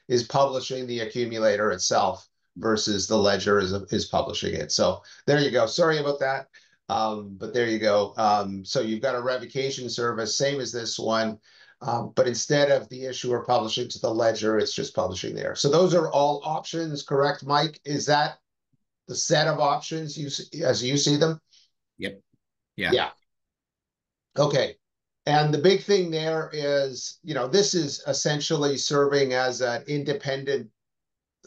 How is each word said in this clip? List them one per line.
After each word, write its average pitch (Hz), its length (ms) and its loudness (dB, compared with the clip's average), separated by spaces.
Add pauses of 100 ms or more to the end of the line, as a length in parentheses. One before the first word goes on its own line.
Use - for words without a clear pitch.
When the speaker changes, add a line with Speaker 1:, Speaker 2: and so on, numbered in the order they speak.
Speaker 1:
is 123 140 2
publishing 131 640 0
the 120 140 -6
accumulator 110 720 0
itself 95 540 0 (300)
versus 107 500 0
the 110 120 2
ledger 101 400 4
is, 92 140 0
is - 340 -4
publishing 87 480 -2
it. 80 180 -6
So - 300 0 (240)
there 143 140 4
you 139 100 2
go. 113 160 2
Sorry 160 320 2
about 143 220 -2
that. 135 260 -2 (420)
Um, 107 500 -2
but 107 140 -10
there 120 160 2
you 113 100 0
go. 104 380 2
Um, 101 480 0
so 135 160 -2
you've 110 220 -4
got 131 120 0
a 123 60 -4
revocation 127 720 -4
service, 113 480 -2
same 139 200 0
as 120 140 -6
this 117 260 -6
one. 110 400 0 (440)
Um, 117 340 -4
but 131 100 4
instead 143 440 2
of 127 180 2
the 127 160 -12
issuer 123 400 -4
publishing 120 460 0
to - 80 -12
the 123 140 -2
ledger, 110 460 0
it's 104 140 0
just - 240 -6
publishing 92 380 -4
there. - 200 -6
So - 160 0
those 170 240 6
are 160 160 2
all 143 320 2
options, 160 600 -6
correct, 143 420 0
Mike? 147 400 0
Is 143 220 -4
that 147 320 2 (680)
the - 80 -12
set 151 320 2
of 151 140 0
options 147 560 -2
you 151 120 -8
s-, - 200 -8 (140)
as 117 200 2
you 131 140 0
see 143 200 2
them? 160 220 2 (600)
Speaker 2:
Yep. - 240 -10 (540)
Yeah. 87 160 -2
Speaker 1:
Yeah. 92 180 0 (1300)
Okay. 143 380 2 (500)
And 151 260 4
the 147 60 2
big 185 240 4
thing 185 280 2
there 160 440 -2
is, 143 680 -2
you 151 120 -6
know, 127 140 -2
this 202 260 2
is 156 320 -4
essentially 143 720 0
serving 139 560 2
as 127 260 0
an 120 280 -2
independent 139 840 -4 (760)